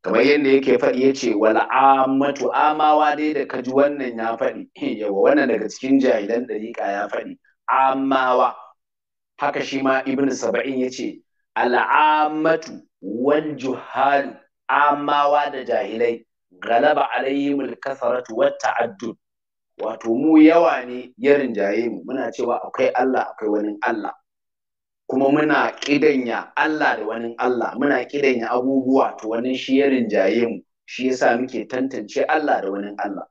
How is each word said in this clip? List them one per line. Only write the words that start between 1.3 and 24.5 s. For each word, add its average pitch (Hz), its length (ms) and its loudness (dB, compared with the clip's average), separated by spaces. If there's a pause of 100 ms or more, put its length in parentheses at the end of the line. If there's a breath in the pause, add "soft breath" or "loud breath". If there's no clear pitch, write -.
"Wal 107 220 2
ammatu," 139 960 2
amawa 151 600 2
dai 151 180 -2
da 135 120 -4
ka 135 160 -8
ji 127 100 -6
wannan 135 460 0
ya 113 200 -4
faɗi, 117 380 -4
<laughs> 110 240 -6
yawa, 101 220 -2 (100)
wannan 139 160 4
daga 110 220 -2
cikin 135 320 2
jahilan 117 460 0
ɗariƙa 107 440 -8
ya 101 160 -4
faɗi, 113 300 -10 (340)
amawa. 131 840 2 (840)
Haka 143 240 -2
shi 135 180 -4
ma 131 240 0
Ibn 135 260 0
Sab'in 123 480 -2
ya 127 100 -2
ce, - 320 -10 (340)
"Al 123 200 0
ammatu 151 1040 0 (200)
wal 143 540 -2
juhalu," 131 760 -2 (360)
amawa 143 800 2
da 135 120 -10
jahilai, 117 640 -2 (380)
"galaba 143 500 2
alayhimul 139 640 -2
kasaratu 123 580 -4
wat 139 240 0
ta'addud." 117 560 -4 (640)
Wato 110 300 -6
mu 156 320 4
yawa 156 460 6
ne 123 300 -14
ya 139 200 4
rinjaye 110 520 -2
mu, 90 160 -8
muna 120 280 -6
cewa 120 320 -2
akwai 127 300 0
Allah, 123 340 0
akwai 110 200 -6
wani 104 340 -2
Allah. 113 300 -4 (960)